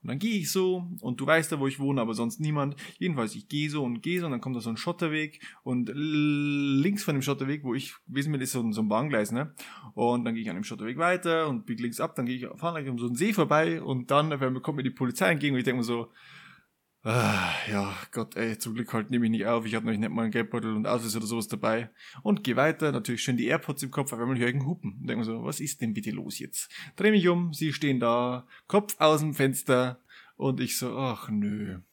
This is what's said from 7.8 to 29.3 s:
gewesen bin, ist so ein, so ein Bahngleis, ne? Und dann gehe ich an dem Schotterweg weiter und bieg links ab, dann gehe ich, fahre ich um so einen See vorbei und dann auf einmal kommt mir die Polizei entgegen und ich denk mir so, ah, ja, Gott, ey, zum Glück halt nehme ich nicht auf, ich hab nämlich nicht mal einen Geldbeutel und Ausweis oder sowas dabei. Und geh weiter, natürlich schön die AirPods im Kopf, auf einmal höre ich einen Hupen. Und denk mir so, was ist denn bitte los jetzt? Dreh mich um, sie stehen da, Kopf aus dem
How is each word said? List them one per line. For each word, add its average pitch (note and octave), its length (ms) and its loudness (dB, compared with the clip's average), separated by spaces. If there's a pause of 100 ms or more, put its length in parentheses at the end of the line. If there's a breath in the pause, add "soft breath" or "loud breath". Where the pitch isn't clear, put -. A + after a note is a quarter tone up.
gewesen C#3 240 -2
bin, C#3 100 0
ist A#2+ 120 -4
so B2+ 80 0
ein, A2+ 120 0
so A2 80 0
ein G#2+ 80 2
Bahngleis, A2 420 2
ne? C3+ 220 -4 (400 loud breath)
Und A#2+ 320 2
dann A#2 80 -2
gehe A2+ 80 -4
ich A2 80 -4
an E2+ 60 -4
dem F#2+ 80 -4
Schotterweg A2 340 -6
weiter E3 520 2
und A#2+ 180 -4
bieg A#2 140 -4
links A#2 180 -4
ab, C3 160 -4
dann C3 100 -2
gehe B2 120 -2
ich, B2 100 -8 (120)
fahre E3 220 -2
ich C3+ 80 -6
um B2 80 -4
so A#2 80 -2
einen B2 100 -2
See F3+ 160 2
vorbei D#3+ 480 4
und C3 300 -4
dann D3+ 240 4
auf C3+ 80 -2
einmal B2+ 220 0
kommt D3 140 -2
mir C3 60 -2
die C3 60 2
Polizei C3 420 2
entgegen D3 220 2
und B2+ 60 2
ich A#2+ 60 0
denk - 120 2
mir A#2+ 60 0
so, A#2 280 -2 (920 loud breath)
ah, G#2 460 2 (180)
ja, G2+ 240 -2 (200)
Gott, A2+ 240 -6
ey, A2 200 -2
zum A2 180 -6
Glück A#2 180 -6
halt A2 180 -2
nehme A#2+ 140 2
ich A2 60 4
nicht A2 140 0
auf, A2+ 200 2
ich A2 100 -4
hab A2+ 80 -2
nämlich A2+ 160 0
nicht A2 100 0
mal F#2+ 120 -2
einen A2 100 0
Geldbeutel A2+ 420 -2
und G#2+ 140 0
Ausweis A2+ 300 0
oder A2+ 80 -4
sowas A2 240 -4
dabei. A2+ 400 -2 (320 loud breath)
Und G#3 240 2
geh B2 100 2
weiter, D3+ 380 2
natürlich A#2+ 280 -2
schön B2+ 140 2
die A#2+ 120 2
AirPods C#3+ 360 -2
im C3+ 80 -6
Kopf, C3+ 220 -2
auf A2+ 80 -6
einmal B2 160 0
höre A#2+ 100 2
ich B2 80 0
einen C#3 100 0
Hupen. C3+ 360 -4
Und C3+ 60 -8
denk A#2 120 -2
mir A2+ 60 0
so, A2+ 180 -4
was C#3+ 160 -4
ist - 220 -6
denn A2+ 120 0
bitte G#2 180 -4
los - 280 -8
jetzt? - 300 -10 (260 loud breath)
Dreh G3+ 160 4
mich F#3+ 160 6
um, F3 260 2
sie D3+ 200 0
stehen C#3 260 2
da, A#2+ 480 2 (200 loud breath)
Kopf G#3 320 2
aus D#3 200 6
dem D3+ 140 0